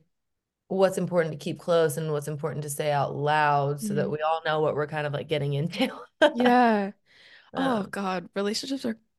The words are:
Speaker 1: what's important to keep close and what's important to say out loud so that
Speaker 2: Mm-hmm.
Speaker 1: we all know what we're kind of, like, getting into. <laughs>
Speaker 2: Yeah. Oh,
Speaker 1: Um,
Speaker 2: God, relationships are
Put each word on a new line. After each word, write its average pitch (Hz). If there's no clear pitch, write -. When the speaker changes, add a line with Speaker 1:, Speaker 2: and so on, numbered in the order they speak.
Speaker 1:
what's 190
important 175
to 156
keep 156
close 165
and 156
what's 147
important 151
to 151
say 151
out 143
loud 147
so 208
that 147
Speaker 2:
Mm-hmm. -
Speaker 1:
we 151
all 160
know 156
what 147
we're 151
kind 151
of, 143
like, 143
getting 143
into. 175
<laughs> -
Speaker 2:
Yeah. 240
Oh, 247
Speaker 1:
Um, -
Speaker 2:
God, 185
relationships 226
are 226